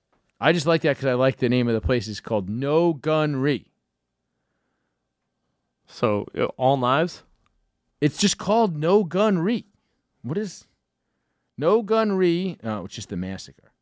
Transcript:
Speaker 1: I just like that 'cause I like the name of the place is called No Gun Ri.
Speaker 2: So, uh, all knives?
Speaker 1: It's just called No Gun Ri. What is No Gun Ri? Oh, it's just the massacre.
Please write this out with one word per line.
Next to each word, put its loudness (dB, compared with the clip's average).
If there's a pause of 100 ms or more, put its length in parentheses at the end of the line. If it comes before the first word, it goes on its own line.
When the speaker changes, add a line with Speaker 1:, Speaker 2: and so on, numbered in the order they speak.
(400)
Speaker 1:
I 4
just -2
like 2
that 0
'cause -6
I 2
like 2
the 0
name 2
of 0
the 0
place 0
is -8
called -4
No 0
Gun 0
Ri. -2 (2250)
Speaker 2:
So, -2 (100)
uh, 2 (120)
all 2
knives? 0 (760)
Speaker 1:
It's 0
just 0
called 0
No 4
Gun 0
Ri. -2 (560)
What -6
is -8 (880)
No 2
Gun 0
Ri? 0
Oh, -6
it's -14
just -12
the -6
massacre. -10 (100)